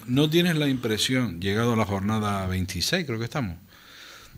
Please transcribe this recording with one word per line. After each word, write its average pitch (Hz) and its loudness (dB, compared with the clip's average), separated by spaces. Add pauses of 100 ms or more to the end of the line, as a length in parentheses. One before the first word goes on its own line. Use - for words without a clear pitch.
¿No 143 4
tienes 170 4
la 147 2
impresión, 120 0
llegado 110 2
a - 2
la 110 2
jornada 101 0
veintiséis, 92 -2
creo 117 -4
que 117 -4
estamos, 98 -4 (800)